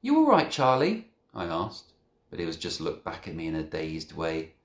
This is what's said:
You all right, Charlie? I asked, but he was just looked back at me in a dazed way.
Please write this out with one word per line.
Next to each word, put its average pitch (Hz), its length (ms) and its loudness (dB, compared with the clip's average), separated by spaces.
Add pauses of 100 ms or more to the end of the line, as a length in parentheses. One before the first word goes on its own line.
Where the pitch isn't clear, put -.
You 277 160 2
all 320 80 8
right, 202 240 6
Charlie? 139 580 2 (260)
I 90 120 -6
asked, 85 480 -6 (360)
but - 100 -14
he 87 60 -4
was 82 120 -6
just 82 240 -8
looked - 240 -6
back - 220 -10
at 82 80 -10
me 80 120 -6
in 80 80 -4
a - 80 -4
dazed 160 500 -8
way. 80 400 -6 (120)